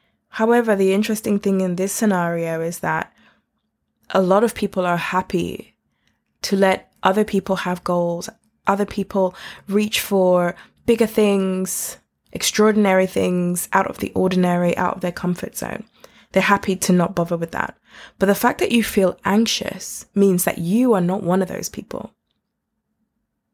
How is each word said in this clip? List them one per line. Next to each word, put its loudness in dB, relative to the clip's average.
However, 2
the 2
interesting 0
thing 0
in -2
this -2
scenario 0
is -6
that -4
a 2
lot 4
of 0
people -2
are 0
happy -4
to -2
let 2
other 2
people -2
have -6
goals, -2
other 0
people -2
reach 0
for 2
bigger 4
things, 0
extraordinary 4
things, -2
out 2
of -10
the -6
ordinary, 2
out -2
of -12
their -4
comfort -6
zone. -8
They're 2
happy 0
to 0
not 2
bother -2
with -6
that. -6
But 2
the 4
fact 0
that 0
you 4
feel 0
anxious -2
means 4
that -2
you 2
are 4
not -2
one 0
of -4
those -8
people. -12